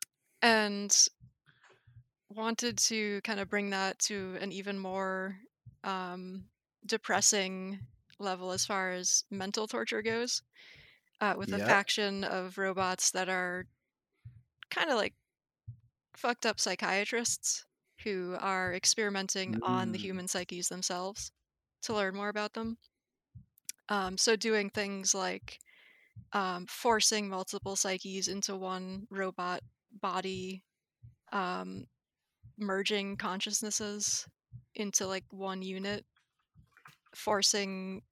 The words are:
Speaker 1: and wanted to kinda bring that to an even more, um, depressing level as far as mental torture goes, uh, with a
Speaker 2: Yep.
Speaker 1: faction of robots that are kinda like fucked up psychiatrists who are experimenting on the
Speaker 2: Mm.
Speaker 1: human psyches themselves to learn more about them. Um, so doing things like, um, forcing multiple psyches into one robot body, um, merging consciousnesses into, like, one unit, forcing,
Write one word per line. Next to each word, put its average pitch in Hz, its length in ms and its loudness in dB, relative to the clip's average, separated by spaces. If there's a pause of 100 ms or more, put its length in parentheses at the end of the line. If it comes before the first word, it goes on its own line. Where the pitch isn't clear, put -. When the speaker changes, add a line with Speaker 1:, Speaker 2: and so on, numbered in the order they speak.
(420)
Speaker 1:
and 208 520 6 (1400)
wanted 220 480 -2
to 208 440 2
kinda 202 240 -2
bring 202 260 0
that 190 280 0
to 185 400 -2
an 196 120 -4
even 196 260 -4
more, 190 600 -2 (440)
um, 185 680 -6 (360)
depressing 196 920 2 (400)
level 185 320 -2
as 185 140 2
far 190 260 0
as 180 380 2
mental 202 380 -2
torture 226 340 -2
goes, 226 420 0 (800)
uh, 202 160 4
with 196 160 -2
a 202 40 0
Speaker 2:
Yep. 202 100 0
Speaker 1:
faction 202 560 4
of 185 340 -4
robots 190 540 2
that 185 180 0
are 180 380 -2 (1000)
kinda 330 260 2
like 196 200 2 (1000)
fucked - 300 -2
up 214 140 2
psychiatrists 202 1040 0 (380)
who 185 360 -2
are 185 340 0
experimenting 190 880 2
on 185 300 2
the 196 60 -4
Speaker 2:
Mm. 208 40 -4
Speaker 1:
human 185 260 -4
psyches 180 420 -2
themselves 185 640 -4 (500)
to - 120 -4
learn 196 220 2
more 202 140 -2
about 208 240 -2
them. 226 240 -4 (1120)
Um, 190 280 0
so 220 180 6
doing 208 340 2
things 196 460 0
like, 185 440 -4 (720)
um, 185 340 0
forcing 214 640 4
multiple 190 460 -4
psyches 190 520 0
into 196 280 -2
one 185 540 -6
robot 185 540 -2 (280)
body, 190 720 -4 (680)
um, 185 560 -2 (680)
merging 196 600 0
consciousnesses 208 1080 -2 (480)
into, 202 320 0
like, 190 260 -4
one 190 280 -4
unit, 190 440 -4 (1120)
forcing, 190 960 0